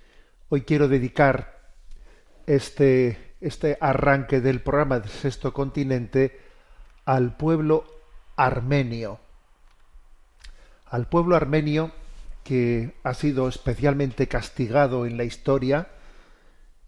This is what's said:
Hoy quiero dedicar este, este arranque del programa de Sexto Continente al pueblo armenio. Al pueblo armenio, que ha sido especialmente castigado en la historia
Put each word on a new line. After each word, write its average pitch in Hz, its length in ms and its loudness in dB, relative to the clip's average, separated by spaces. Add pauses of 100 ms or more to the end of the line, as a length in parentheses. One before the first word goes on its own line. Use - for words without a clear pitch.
(480)
Hoy 143 120 0
quiero 147 260 2
dedicar 131 720 2 (880)
este, 131 960 2
este 147 400 -4
arranque 135 600 2
del 127 200 2
programa 135 400 0
de 104 80 -10
Sexto - 440 -6
Continente 135 840 -2 (680)
al 123 300 2
pueblo 156 500 0 (500)
armenio. 120 840 0 (1700)
Al 120 220 -4
pueblo 170 260 2
armenio, 151 560 2 (520)
que 120 640 0
ha 131 80 -2
sido 135 360 0
especialmente 135 760 0
castigado 123 800 0
en 120 140 -6
la 120 60 -2
historia 135 640 -2 (1000)